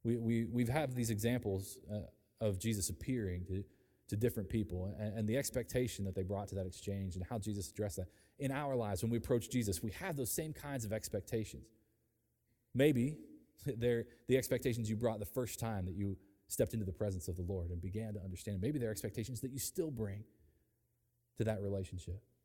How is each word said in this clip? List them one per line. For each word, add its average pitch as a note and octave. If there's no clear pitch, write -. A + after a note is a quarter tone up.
We, A#2
we, A#2
we've A#2+
had C3+
these A#2
examples, G#2+
uh, G#2
of G2+
Jesus G#2+
appearing F#2
to, F#2+
to G#2
different A2
people G2
and, G#2+
and G#2+
the A#2+
expectation B2
that F#2
they F#2+
brought G2
to F#2+
that F#2+
exchange F#2+
and F2+
how A#2+
Jesus G2+
addressed G#2+
that. F2+
In C#3
our C#3
lives, G#2
when A2+
we A#2+
approach A#2
Jesus, G#2+
we A2
have G#3
those C3
same D#3
kinds C#3
of G2+
expectations. A2
Maybe C3+
<laughs> -
they're A#2
the B2+
expectations A#2+
you A2
brought A2
the G#2
first -
time G#2
that F#2
you G2+
stepped -
into A2
the F#2
presence F#2+
of F2
the F#2
Lord F2
and E2+
began G#2
to G2+
understand. F#2+
Maybe C#3+
they're A2+
expectations A2
that C3
you C3+
still D#3+
bring G#2+
to G#2+
that G#2+
relationship. G2